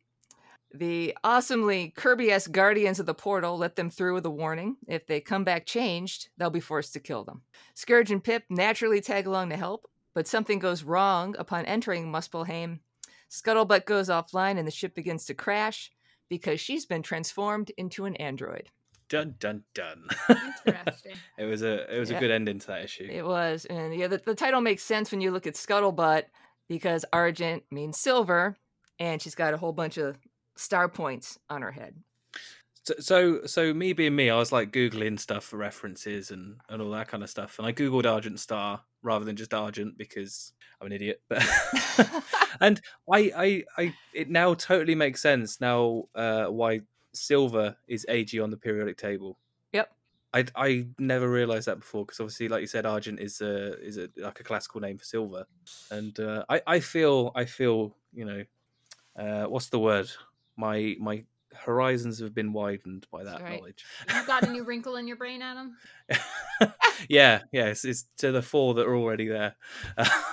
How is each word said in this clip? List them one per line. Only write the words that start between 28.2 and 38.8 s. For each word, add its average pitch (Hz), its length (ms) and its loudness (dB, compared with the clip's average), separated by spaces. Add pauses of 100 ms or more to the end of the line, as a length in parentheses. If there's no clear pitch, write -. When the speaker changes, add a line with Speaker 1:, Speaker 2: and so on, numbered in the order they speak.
Speaker 1:
and 165 220 -2
she's - 140 -12
got 156 180 2
a 156 40 0
whole 165 160 -4
bunch 156 240 -4
of 143 200 -2 (380)
star 180 320 2
points 147 520 -8 (100)
on 143 140 -8
her 110 80 -6
head. 131 240 -14 (880)
Speaker 2:
So, 160 160 0
so, 180 460 6
so 160 280 2
me 175 200 0
being 156 220 2
me, 135 140 4
I 113 80 4
was, 117 140 2
like, 110 200 2
Googling 110 480 0
stuff 104 240 -4
for - 140 -14
references 101 760 -8
and, 98 260 -14 (120)
and 110 120 -8
all 104 100 -6
that 107 160 -6
kind 104 160 -8
of 98 60 -14
stuff. - 300 -10
And 110 80 -4
I 120 60 0
Googled 131 320 2
Argent 110 340 2
Star 104 420 -4 (200)